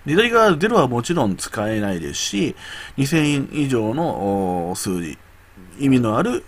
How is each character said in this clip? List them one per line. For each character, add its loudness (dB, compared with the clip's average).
左 2
側 6
ゼ 0
ロ 2
は 6
も -2
ち -2
ろ 2
ん 0
使 -4
え 0
な -2
い -2
で -8
す -8
し、 -2
二 2
千 0
以 -2
上 0
の、 -2
お -6
ー、 -8
数 -4
字、 -8
意 0
味 6
の 0
あ 2
る -2